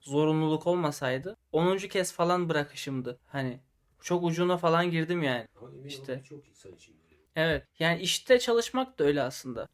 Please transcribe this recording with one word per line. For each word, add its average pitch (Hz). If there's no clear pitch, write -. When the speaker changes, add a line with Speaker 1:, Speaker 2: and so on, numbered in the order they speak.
Speaker 1:
zorunluluk 156
olmasaydı 151
onuncu 185
kez 185
falan 175
bırakışımdı. 135
Hani 131
çok 175
ucuna 175
falan 170
girdim 165
yani. 123
Speaker 2:
Ama 127
eminim 139
Speaker 1:
İşte. 135
Speaker 2:
birçok -
insan -
için -
böyle. -
Speaker 1:
Evet. 160
Yani 170
işte 247
çalışmak 247
da 151
öyle 143
aslında. 127